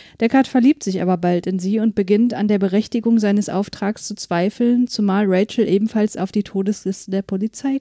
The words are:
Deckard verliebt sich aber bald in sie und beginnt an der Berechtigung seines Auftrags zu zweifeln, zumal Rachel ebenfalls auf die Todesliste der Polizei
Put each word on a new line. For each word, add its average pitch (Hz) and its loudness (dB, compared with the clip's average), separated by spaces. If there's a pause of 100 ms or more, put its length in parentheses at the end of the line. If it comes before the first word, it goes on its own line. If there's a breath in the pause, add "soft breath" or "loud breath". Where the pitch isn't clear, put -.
(220 loud breath)
Deckard 254 4
verliebt 262 2
sich 185 -4
aber 180 2
bald 175 0
in 190 -2
sie 196 -2
und 220 0
beginnt 208 2
an 196 -2
der 202 2
Berechtigung 220 2
seines 208 0
Auftrags 208 -4
zu 208 -10
zweifeln, 240 0
zumal 202 0
Rachel 190 0
ebenfalls 208 0
auf 190 -6
die 202 -2
Todesliste 196 -6
der 196 -4
Polizei 226 -4